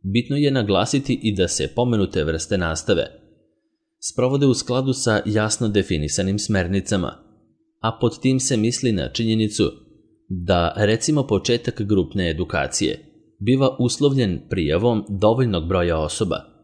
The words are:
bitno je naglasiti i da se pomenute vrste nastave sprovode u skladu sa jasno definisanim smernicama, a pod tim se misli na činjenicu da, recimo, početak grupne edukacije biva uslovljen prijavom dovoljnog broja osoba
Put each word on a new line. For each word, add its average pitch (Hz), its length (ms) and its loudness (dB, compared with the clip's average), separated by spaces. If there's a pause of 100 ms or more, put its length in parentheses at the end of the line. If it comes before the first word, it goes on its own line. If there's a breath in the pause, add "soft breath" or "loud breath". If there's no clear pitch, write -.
bitno 120 340 0
je 147 140 2
naglasiti 113 720 0
i 107 120 0
da - 140 2
se - 280 -4
pomenute 107 480 2
vrste 80 340 -2
nastave 85 480 0 (960)
sprovode 139 460 0
u 127 80 6
skladu 131 380 -2
sa 110 340 0
jasno 107 420 0
definisanim 95 720 0
smernicama, 95 760 -2 (680)
a 113 200 -4
pod 117 200 0
tim 131 200 2
se - 160 0
misli 117 360 0
na 87 200 -2
činjenicu 110 520 0 (640)
da, 87 480 0
recimo, 113 500 0
početak 117 560 -2
grupne 95 480 0
edukacije 80 760 -4 (360)
biva 131 400 2
uslovljen 123 600 0 (100)
prijavom 98 580 0
dovoljnog 101 600 2
broja 87 300 2
osoba 78 380 -2 (280)